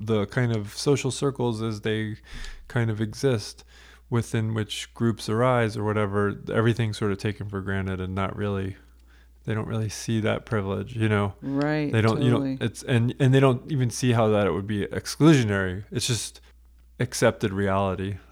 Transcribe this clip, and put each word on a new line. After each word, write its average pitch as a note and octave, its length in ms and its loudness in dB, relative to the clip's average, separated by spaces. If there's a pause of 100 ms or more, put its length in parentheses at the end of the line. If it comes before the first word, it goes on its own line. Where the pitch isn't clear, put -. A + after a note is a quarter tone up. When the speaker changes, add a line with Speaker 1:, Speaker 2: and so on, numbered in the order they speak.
Speaker 1:
the G#2+ 260 0
kind A#2+ 300 0
of G#2 180 -6
social C#3 360 0
circles B2 520 -2
as G#2+ 200 -4
they A2 340 -2 (500)
kind A#2 240 0
of G#2+ 120 -2
exist A2+ 600 -2 (480)
within A2+ 420 0
which - 420 -4
groups A#2 340 0
arise A2+ 480 2
or G#2 80 -4
whatever, G2+ 520 0 (160)
everything's A2 460 2
sort G#2+ 120 0
of F#2+ 80 -2
taken G#2 300 -4
for G2+ 140 -6
granted F#2+ 380 -4
and F#2 140 -6
not G2 220 -2
really, G2 400 -4 (680)
they A2 100 -2
don't A2 120 -4
really A2 220 -2
see A2 320 -2
that G#2+ 240 0
privilege, G2+ 500 -4
you A2 140 2
know? G#2 320 2
Speaker 2:
Right, D3 500 -2
Speaker 1:
They A2+ 120 2
don't, A2 180 2
you B2 120 4
Speaker 2:
totally. C3+ 240 0
Speaker 1:
don't, B2+ 140 -4
it's, - 120 -14
and, A#2+ 360 2
and C3 160 6
they C3+ 60 8
don't C3 320 2
even B2+ 180 0
see B2 220 2
how A2+ 160 4
that G#2 180 4
it F2+ 60 2
would G2 140 -2
be G#2 200 -2
exclusionary. G#2 1040 2
It's C#3+ 160 -4
just - 340 -4 (600)
accepted A#2 520 0
reality F#2+ 640 0 (160)